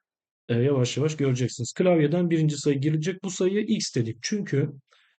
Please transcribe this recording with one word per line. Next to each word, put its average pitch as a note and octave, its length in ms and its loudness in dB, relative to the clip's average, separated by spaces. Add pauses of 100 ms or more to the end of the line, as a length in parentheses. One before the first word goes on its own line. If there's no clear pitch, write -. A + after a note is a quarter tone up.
(480)
e, A#2+ 60 0
yavaş B2 420 2
yavaş D3+ 200 0
göreceksiniz. B2+ 560 -2
Klavyeden F3 580 2
birinci D#3 260 2
sayı C#3 240 0
girecek. D#3 440 -2
Bu F#3+ 60 -6
sayıya F#3+ 300 0
X G#3+ 340 -2
dedik. A2+ 280 -2
Çünkü - 500 -2 (460)